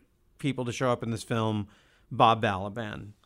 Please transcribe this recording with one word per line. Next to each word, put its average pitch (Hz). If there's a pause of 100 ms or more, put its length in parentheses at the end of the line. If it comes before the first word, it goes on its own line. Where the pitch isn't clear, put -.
(380)
people 131
to 120
show 131
up 120
in 117
this 110
film, 110 (440)
Bob 113
Balaban. 104 (180)